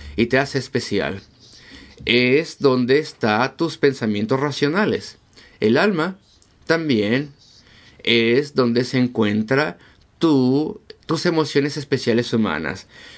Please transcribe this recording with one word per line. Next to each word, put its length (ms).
y 120
te 120
hace 180
especial. 640
Es 540
donde 400
están 580
tus 200
pensamientos 640
racionales. 800
El 180
alma 400
también 680
es 520
donde 280
se 140
encuentra 800
tu, 640
tus 200
emociones 520
especiales 560
humanas. 540